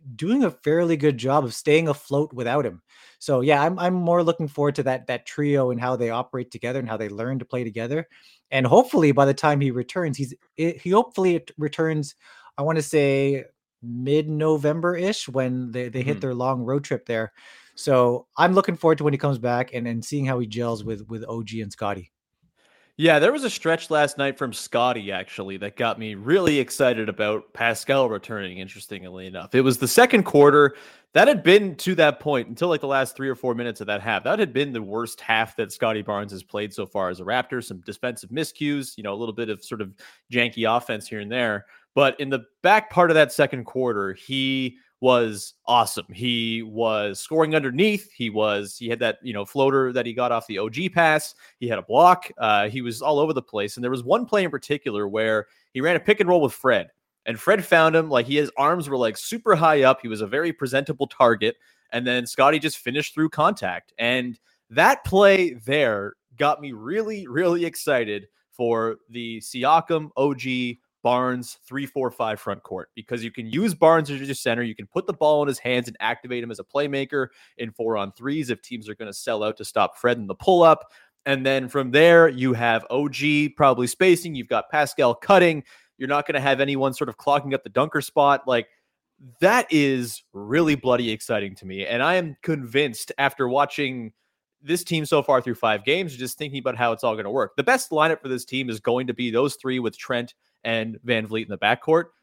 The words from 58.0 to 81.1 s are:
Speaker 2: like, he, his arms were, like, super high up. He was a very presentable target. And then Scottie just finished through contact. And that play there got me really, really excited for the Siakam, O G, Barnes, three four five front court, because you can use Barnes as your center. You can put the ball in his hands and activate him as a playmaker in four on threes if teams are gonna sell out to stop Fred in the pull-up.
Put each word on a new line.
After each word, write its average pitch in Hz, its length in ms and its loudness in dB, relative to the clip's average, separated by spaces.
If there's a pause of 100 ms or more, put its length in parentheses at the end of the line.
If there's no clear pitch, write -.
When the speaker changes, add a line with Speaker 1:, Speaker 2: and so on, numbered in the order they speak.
Speaker 2:
like, 123 160 2
he, 139 120 -2
his 147 200 0
arms 151 320 0
were, 135 80 -2
like, 113 200 -2
super 226 380 -2
high 156 280 4
up. 131 180 6
He 123 60 -10
was 110 140 -6
a 107 60 -6
very 151 240 -2
presentable 139 540 -4
target. 113 520 2 (340)
And 120 160 -4
then 123 180 -2
Scottie 143 320 4
just 147 220 -4
finished 135 340 -6
through 156 160 0
contact. 147 720 -2
And 123 400 -2 (320)
that 143 340 4
play 190 480 4
there 113 640 -2 (220)
got 147 220 0
me 143 120 -14
really, 190 560 -8
really 170 380 0
excited 117 640 -2 (200)
for 113 460 -2 (160)
the 117 300 -10
Siakam, 156 760 0
O 143 160 2
G, 127 460 -4 (240)
Barnes, 123 640 -2
three 139 200 -8
four 131 260 -4
five 110 260 -4
front 101 260 -8
court, - 300 -12
because 113 300 -10
you 113 80 -10
can 117 140 -14
use 170 280 -2
Barnes 160 360 4
as 139 100 -6
your 139 140 -8
center. 120 300 -2
You 110 120 -8
can 104 120 -18
put 185 200 -8
the 202 60 -4
ball 151 280 2
in 143 60 0
his 135 120 -4
hands 123 280 -2
and 113 140 -16
activate 120 420 -6
him 120 80 -10
as 107 80 -12
a - 60 -14
playmaker 139 600 -4 (320)
in 117 120 -8
four 113 240 -4
on 101 160 -6
threes 139 380 -6
if 113 120 -4
teams 110 280 -14
are 107 60 -12
gonna 104 180 -14
sell 110 280 -4
out 107 160 -2
to 107 60 -14
stop 101 320 -2
Fred 120 220 0
in 104 100 -10
the 98 80 -8
pull-up. 170 560 6 (340)